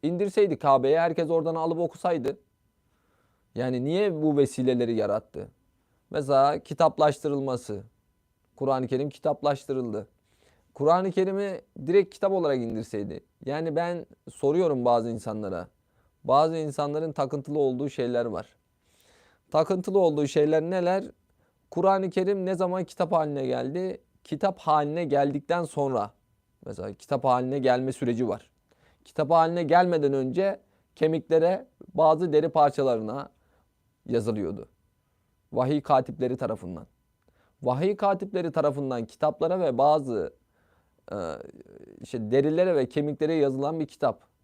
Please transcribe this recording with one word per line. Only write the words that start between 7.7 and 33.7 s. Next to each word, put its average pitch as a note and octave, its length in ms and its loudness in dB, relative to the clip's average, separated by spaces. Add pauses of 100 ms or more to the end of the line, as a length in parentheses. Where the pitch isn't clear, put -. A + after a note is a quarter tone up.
Kur'an-ı C3 320 -2
Kerim C3+ 220 -2
kitaplaştırıldı. C3 1000 -4 (680)
Kur'an-ı F3 360 2
Kerim'i F#3+ 500 -2 (260)
direkt F#3+ 280 4
kitap G3 180 0
olarak D#3 260 0
indirseydi. A2 680 -6 (200)
Yani D3+ 320 -4
ben E3+ 300 -4 (240)
soruyorum D3 540 0
bazı A#2 260 4
insanlara. G#2 580 -8 (560)
Bazı D#3+ 320 4
insanların D3+ 560 -4
takıntılı C#3+ 460 -4
olduğu C3+ 300 0
şeyler A#2+ 360 -2
var. G#2 320 -8 (960)
Takıntılı F#3 480 0
olduğu D3+ 280 2
şeyler D3+ 360 2
neler? F3+ 420 -2 (680)
Kur'an-ı F#3+ 400 2
Kerim F#3 360 0
ne F#3+ 80 -2
zaman F#3 300 -2
kitap F3 280 -4
haline D3 340 0
geldi? C3 540 -6 (240)
Kitap F#3 340 -4
haline D3+ 460 0
geldikten C#3+ 600 0
sonra. C3+ 460 -2 (560)
Mesela G2 280 -10
kitap - 300 -6
haline B2+ 340 2
gelme B2+ 340 2
süreci A#2+ 360 0
var. G#2 220 -6 (540)
Kitap D3+ 260 -4
haline E3+ 320 4
gelmeden D#3+ 500 4
önce C#3 480 -2 (360)
kemiklere, E3 680 0 (280)
bazı D#3+ 380 4
deri D3+ 160 4
parçalarına C3+ 840 0 (760)